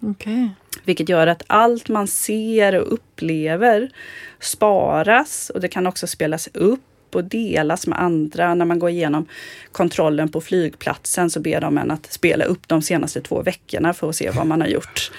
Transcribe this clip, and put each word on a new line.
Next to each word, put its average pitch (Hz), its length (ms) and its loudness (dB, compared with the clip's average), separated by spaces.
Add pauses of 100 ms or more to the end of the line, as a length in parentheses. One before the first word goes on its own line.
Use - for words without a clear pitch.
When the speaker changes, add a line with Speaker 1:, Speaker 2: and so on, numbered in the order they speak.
Speaker 1:
Okej. 214 500 -4 (340)
Speaker 2:
Vilket 165 240 -2
gör 165 180 4
att 170 200 2
allt 233 420 4
man 208 180 0
ser 214 760 2
och - 120 -2
upplever 180 1000 0 (500)
sparas, 202 1120 2
och 185 60 -6
det 180 80 -2
kan 185 180 -2
också 180 200 -4
spelas 160 480 -4
upp 202 260 2 (340)
och 180 100 0
delas 180 600 -2
med - 160 -2
andra. 170 520 0
När 175 100 2
man 170 140 2
går 175 120 0
igenom 156 360 -2 (460)
kontrollen 156 560 0
på 156 120 -4
flygplatsen 170 920 -2
så 160 100 -4
ber 156 200 -2
de 147 180 0
en - 120 -2
att - 220 -8
spela - 320 2
upp - 240 -4
de 160 140 2
senaste 156 380 -2
två - 220 -4
veckorna - 520 -2
för 156 140 -4
att 160 80 -4
se - 140 -4
vad 156 160 0
man 160 140 2
har 151 80 0
gjort. - 500 -4